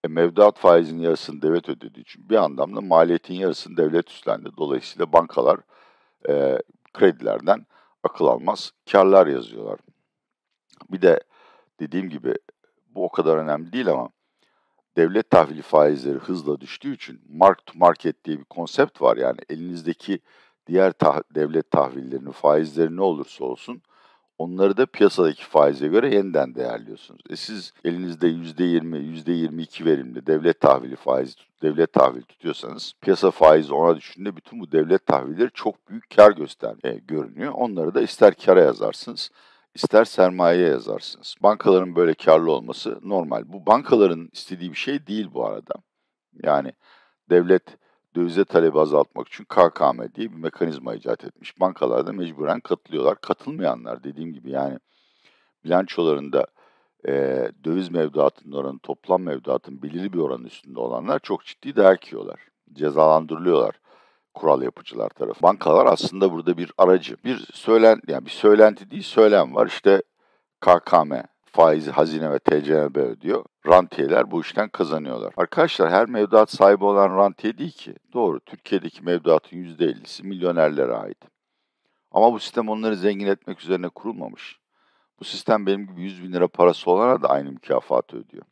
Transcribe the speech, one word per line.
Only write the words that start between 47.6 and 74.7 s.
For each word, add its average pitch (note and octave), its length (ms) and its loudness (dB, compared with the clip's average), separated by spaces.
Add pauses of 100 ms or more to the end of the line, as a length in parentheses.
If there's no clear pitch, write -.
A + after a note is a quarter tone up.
dövize F2 300 -2
talebi D#2+ 340 2
azaltmak D2 480 0
için - 160 -20
K F2 260 4
K C#2+ 240 0
M A#1 220 -12
diye A2+ 160 -10
bir E2 60 -20
mekanizma D#2 580 -8
icat A1 280 -8
etmiş. - 360 -20
Bankalar D2 480 -2
da G#2+ 60 -12
mecburen E2+ 460 -8
katılıyorlar. D#2 640 -4
Katılmayanlar B1+ 800 -8
dediğim D2+ 300 -14
gibi C2 180 -18
yani C2+ 280 -8 (840)
bilançolarında, D#2 840 -2 (600)
e, - 40 -4 (520)
döviz F2 260 -4
mevduatının D2 640 -2
oranı C2+ 240 -10
toplam F#2 440 -4
mevduatın C2+ 580 -8
belirli F2 320 -10
bir F2 60 -4
oranın C2 240 -6
üstünde A#1+ 360 -18
olanlar B1 400 -6
çok - 260 -10
ciddi - 300 -14
dayak F#2+ 360 4
yiyorlar. G1+ 280 -14 (340)
Cezalandırılıyorlar D#2 1080 0 (540)
kural C#2+ 280 0
yapıcılar A1+ 480 -10
tarafından. B1+ 440 -8
Bankalar E2+ 320 2
aslında F#2+ 460 -2
burada E2 260 -6
bir F2 200 -10
aracı. F#2 480 2
Bir B2 280 -8
söylen-, A2+ 540 4
yani C2+ 180 -8
bir - 60 -16
söylenti G#2+ 600 4
değil, F#2+ 120 -14
söylem G2+ 520 4
var. A#1 120 2
İşte G2 360 2 (560)
K F2 200 6
K E2 240 2
M C2+ 200 -8 (220)
faizi D#2 460 2
hazine D#2 400 -2
ve C#2 80 -2
T D2+ 240 -2
C D2 100 -2
M D2 220 0
B D2 40 -2
ödüyor. C2+ 460 -6 (220)
Rantiyeler - 640 2
bu E2+ 100 -4
işten - 280 -8
kazanıyorlar. C#2+ 680 -8